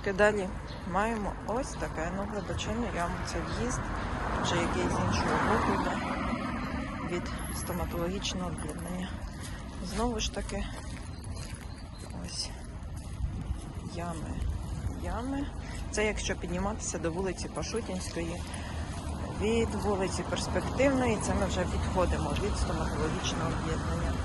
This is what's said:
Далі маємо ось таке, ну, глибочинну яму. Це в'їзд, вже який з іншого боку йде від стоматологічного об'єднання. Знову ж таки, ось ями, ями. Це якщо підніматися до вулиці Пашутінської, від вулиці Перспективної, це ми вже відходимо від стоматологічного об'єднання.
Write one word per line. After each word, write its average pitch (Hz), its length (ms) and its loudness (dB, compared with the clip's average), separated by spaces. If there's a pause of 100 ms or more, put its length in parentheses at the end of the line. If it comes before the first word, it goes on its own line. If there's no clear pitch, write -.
(140)
Далі 208 340 6 (440)
маємо 208 400 2 (140)
ось 254 260 -2
таке, 160 440 -2
ну, 202 160 -2
глибочинну 208 540 -2 (100)
яму. 175 180 0 (120)
Це - 120 -2
в'їзд, 196 420 0 (640)
вже - 140 2
який 175 260 4
з 175 100 2 (140)
іншого - 320 4 (100)
боку 202 340 4
йде 180 140 2 (1120)
від 175 200 0 (260)
стоматологічного 175 920 0
об'єднання. 165 600 -4 (760)
Знову 214 360 2
ж - 140 -2
таки, 202 300 -2 (1600)
ось - 260 -4 (1400)
ями, 165 460 -4 (640)
ями. 254 440 0 (440)
Це 214 160 4
якщо 196 300 0
підніматися 190 640 -2
до 165 120 0
вулиці 180 380 -2
Пашутінської, 170 920 -2 (1000)
від 220 340 4
вулиці 190 560 2
Перспективної, 247 920 4
це 190 120 2
ми 196 120 4
вже 185 140 2
відходимо 175 680 4
від 208 260 2
стоматологічного 165 960 2 (100)
об'єднання. 160 520 2 (120)